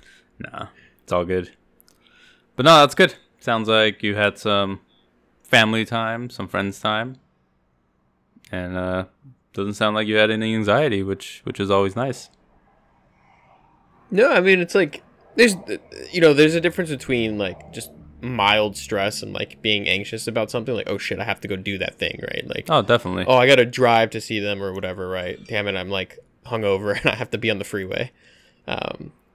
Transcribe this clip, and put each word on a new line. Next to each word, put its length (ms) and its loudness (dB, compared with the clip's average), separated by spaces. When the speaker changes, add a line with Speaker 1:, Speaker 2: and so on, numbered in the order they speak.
Speaker 1:
Nah, 280 -14
it's 80 -12
all 140 0
good. 260 -4
But 100 -2
no, 140 10
that's 160 6
good. 200 4
Sounds 280 -2
like 360 2
you 120 -2
had 220 2
some 420 -2
family 420 2
time, 440 -6
some 180 -12
friends 320 -4
time. 380 -4
And, 260 -8
uh, 280 -4
doesn't 200 -4
sound 220 -2
like 120 -2
you 80 0
had 160 6
any 240 -2
anxiety, 480 2
which, 400 -8
which 160 -8
is 100 -2
always 260 2
nice. 340 -6
Speaker 2:
No, 220 4
I 80 4
mean, 220 6
it's 140 -2
like, 280 0
there's, 200 6
you 100 0
know, 120 8
there's 220 6
a 60 0
difference 280 -2
between, 480 -2
like, 360 -6
just 180 -14
mild 560 2
stress 440 -4
and, 120 -12
like, 280 -10
being 260 0
anxious 400 -4
about 220 -4
something, 240 -6
like, 160 -6
"Oh 80 -4
shit, 220 -8
I 40 -6
have 180 -6
to 60 -10
go 80 -6
do 240 -8
that 160 -6
thing," 280 -6
right? 240 -8
Like, 220 -10
Speaker 1:
Oh, 120 4
definitely. 460 -2
Speaker 2:
"Oh, 80 4
I 120 6
gotta 180 6
drive 460 2
to 100 -8
see 180 -6
them," 240 -4
or 100 -6
whatever, 360 -8
right? 360 -6
"Damn 220 -4
it, 80 -4
I'm, 140 -8
like, 280 -6
hungover 520 -2
<laughs> 20 -8
and 120 -8
I 40 -4
have 160 -8
to 60 -4
be 140 -2
on 80 -4
the 60 -8
freeway." 460 -8
Um, 440 -10